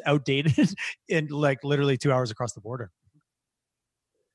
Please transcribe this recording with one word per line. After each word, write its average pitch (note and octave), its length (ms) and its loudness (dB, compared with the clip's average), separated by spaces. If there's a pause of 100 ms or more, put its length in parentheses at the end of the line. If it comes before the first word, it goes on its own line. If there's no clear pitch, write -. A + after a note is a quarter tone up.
outdated C#3+ 500 2
<laughs> - 540 -2
in, D#3 200 0
like, C#3+ 340 0
literally C#3 340 2
two C#3+ 140 0
hours B2+ 180 0
across A#2 240 -8
the A2+ 80 -20
border." A#2 300 -12 (1400)